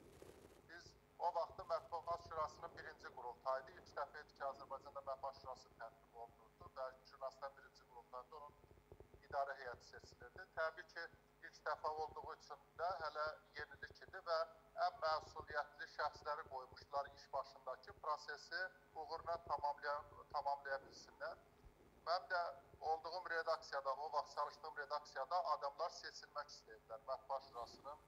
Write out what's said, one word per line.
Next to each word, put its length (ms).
Biz 240
o 160
vaxtı 280
Mətbuat 680
Şurasının 480
birinci 380
qurultaydı. 560
İlk 240
dəfə 280
idi 100
ki, 100
Azərbaycanda 560
Mətbuat 420
Şurası 280
tərtib 460
olunurdu 500
və 100
jurnalistlərin 520
birinci 260
qurultayında 520
onun 180
idarə 360
heyəti 280
seçilirdi. 580
Təbii 340
ki, 160
ilk 220
dəfə 240
olduğu 460
üçün 240
də 120
hələ 260
yenilik 480
idi 160
və 200
ən 240
məsuliyyətli 880
şəxsləri 640
qoymuşdular 560
iş 280
başındakı, 600
prosesi 680
uğurla 520
tamamlaya, 540
tamamlaya 480
bilsinlər. 580
Mən 220
də 120
olduğum 520
redaksiyada, 640
o 200
vaxt 220
çalışdığım 420
redaksiyada 680
adamlar 440
seçilmək 580
istəyirdilər 600
Mətbuat 360
Şurasının 540